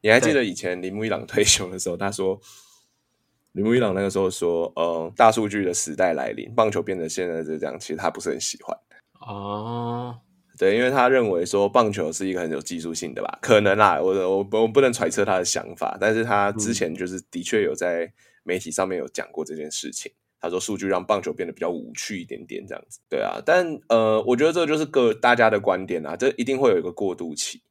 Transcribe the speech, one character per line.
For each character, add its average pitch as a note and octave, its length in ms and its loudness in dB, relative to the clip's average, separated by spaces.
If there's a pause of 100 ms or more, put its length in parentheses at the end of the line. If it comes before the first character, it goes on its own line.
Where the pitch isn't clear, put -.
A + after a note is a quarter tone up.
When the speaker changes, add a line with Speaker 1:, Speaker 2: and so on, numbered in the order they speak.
Speaker 1:
你 G#2+ 80 2
还 A#2+ 100 8
记 D#3 140 4
得 C3 100 4
以 F#2+ 80 -2
前 F2+ 300 -4
铃 F#2 120 -8
木 G#2+ 80 -4
一 A2 60 -2
朗 E2 180 -2
退 - 160 0
休 G2 280 2
的 F#2+ 80 -10
时 F#2+ 100 -4
候， F2 80 -4
Speaker 2:
对。 F2+ 40 -10
Speaker 1:
他 G2 120 -2
说， F#2+ 260 -2 (1120)
铃 G2 120 -2
木 A2+ 100 2
一 B2+ 40 4
朗 G#2+ 160 2
那 F#2+ 80 0
个 G2 80 0
时 G2 80 -2
候 F#2+ 120 2
说， E2+ 460 -2
呃 E2 400 -2
，“大 A2+ 160 8
数 A2 160 -2
据 G2+ 160 -4
的 F2+ 80 -2
时 D#2 240 -6
代 F2+ 160 2
来 B1+ 200 -4
临， A1+ 220 -12
棒 A2 160 4
球 - 120 -2
变 F#2+ 160 -4
成 D#2+ 100 -6
现 F2+ 180 -4
在 E2 160 -6
这 D#2 140 -6 (100)
样， C2+ 140 -6
其 - 60 -14
实 D#2 100 -6
他 E2 140 -2
不 - 100 -12
是 - 80 -6
很 C#2 100 -4
喜 - 240 -8
欢。” - 160 -10 (480)
Speaker 2:
哦。 A#2 920 -8 (380)
Speaker 1:
对， G2 180 2
因 A#2+ 60 2
为 B2+ 80 2
他 B2+ 180 4
认 B2 220 4
为 F2 140 0
说 G2+ 220 2
棒 G#2+ 240 4
球 E2+ 220 -4
是 F#2+ 160 -4
一 F#2 60 -2
个 F2+ 60 -4
很 D#2+ 100 -4
有 C#2+ 100 -4
技 E2+ 180 -8
术 E2 140 -8
性 D#2+ 220 -8
的 - 80 -6
吧， - 180 -8
可 G#2+ 200 6
能 G2+ 180 4
啦， F#2+ 220 6
我， F#2 120 2
我， F#2+ 400 0
我 A2 160 2
不 C3 140 4
能 B2+ 100 4
揣 E2+ 160 -2
测 G2+ 160 0
他 F#2+ 140 2
的 F2+ 60 0
想 - 300 -4
法， - 240 -6
但 G#2+ 160 2
是 A2+ 80 0
他 G2+ 300 2
之 G#2+ 220 -2
前 F2 200 -2
就 F2+ 120 -6
是 F#2 120 -8 (120)
的 F2 120 -10
确 G#2+ 200 0
有 F2+ 120 0
在 E2+ 380 -4 (300)
媒 F2+ 160 -4
体 E2 120 -10
上 F#2+ 160 -2
面 F#2+ 120 -4
有 C2+ 100 -6
讲 - 240 -10
过 D#2+ 100 -6
这 D#2+ 140 -8
件 D2+ 140 -10
事 - 200 -8
情。 - 220 -12
Speaker 2:
嗯。 - 80 -20 (180)
Speaker 1:
他 E2+ 120 -6
说 F#2 100 -2
数 G#2 160 -6
据 G2 100 -6
让 F2+ 180 0
棒 G2+ 180 0
球 D#2 100 -6
变 F2+ 140 -6
得 E2 60 -10
比 - 60 -18
较 E2+ 120 -2
无 E2 240 -8
趣 F#2+ 260 -10
一 E2+ 40 -14
点 - 220 -14
点 - 200 -12
这 - 80 -12
样 - 140 -14
子， - 200 -20
对 C2 120 -4
啊， G1+ 240 -4
但， E3 440 2
呃， A2+ 340 4
我 B2 140 2
觉 D3 100 4
得 E3 60 4
这 E3+ 140 2
就 D#3 100 0
是 D3+ 80 0
个， B2 300 4
大 A#2+ 200 6
家 A#2 140 6
的 G#2+ 100 4
观 F#2+ 280 0
点 E2 200 -4
啊， D#2+ 80 -8
这 B2 220 0
一 A#2+ 80 -2
定 C3 140 0
会 C3 120 6
有 F2+ 80 4
一 E2 40 0
个 F2 100 -6
过 F#2 220 -4
渡 E2 200 -10
期。 - 360 -8